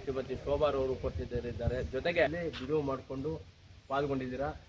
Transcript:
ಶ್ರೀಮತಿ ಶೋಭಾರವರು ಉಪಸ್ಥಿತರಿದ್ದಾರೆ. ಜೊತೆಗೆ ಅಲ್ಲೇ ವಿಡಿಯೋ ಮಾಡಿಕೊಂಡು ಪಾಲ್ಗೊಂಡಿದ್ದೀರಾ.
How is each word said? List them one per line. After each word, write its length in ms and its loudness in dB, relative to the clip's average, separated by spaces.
ಶ್ರೀಮತಿ 320 -2
ಶೋಭಾರವರು 640 2
ಉಪಸ್ಥಿತರಿದ್ದಾರೆ. 760 -2
ಜೊತೆಗೆ 360 2
ಅಲ್ಲೇ 160 0
ವಿಡಿಯೋ 200 2
ಮಾಡಿಕೊಂಡು 500 -2
ಪಾಲ್ಗೊಂಡಿದ್ದೀರಾ. 600 0